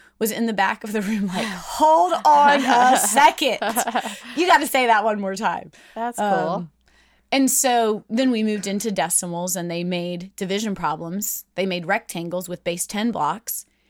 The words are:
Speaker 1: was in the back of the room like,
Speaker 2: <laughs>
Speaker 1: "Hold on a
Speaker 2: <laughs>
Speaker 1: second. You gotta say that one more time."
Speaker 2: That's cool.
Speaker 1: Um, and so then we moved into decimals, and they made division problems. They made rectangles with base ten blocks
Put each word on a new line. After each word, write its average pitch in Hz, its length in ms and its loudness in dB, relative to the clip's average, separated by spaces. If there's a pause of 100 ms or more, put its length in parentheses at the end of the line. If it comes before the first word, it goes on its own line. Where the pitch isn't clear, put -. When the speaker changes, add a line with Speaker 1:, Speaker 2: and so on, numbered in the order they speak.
(180)
Speaker 1:
was 214 140 -2
in 226 160 -2
the 220 60 -2
back 196 300 0
of 208 100 -10
the 214 80 -2
room 202 260 -2
like, 185 180 -4
Speaker 2:
<laughs> - 0 -
Speaker 1:
"Hold 311 680 2 (120)
on 285 400 6
a 247 320 6
Speaker 2:
<laughs> - 100 0
Speaker 1:
second. 277 520 4 (800)
You 349 100 2
gotta 311 200 6
say 254 200 2
that 214 160 4
one 214 180 0
more 196 140 -4
time." 180 360 -4 (240)
Speaker 2:
That's 233 220 -6
cool. 208 80 0
Speaker 1:
Um, 180 460 -2 (640)
and 269 180 4
so 226 580 2
then 254 220 2
we 220 120 0
moved 208 240 -2
into 202 240 -2
decimals, 175 640 -2
and 170 140 -6
they 170 120 -4
made 175 540 -6
division 202 380 -4
problems. 170 680 -6 (120)
They 185 100 -2
made 180 220 -4
rectangles 175 600 -4
with 175 160 -10
base 175 240 -4
ten 220 240 -2
blocks - 540 -6 (240)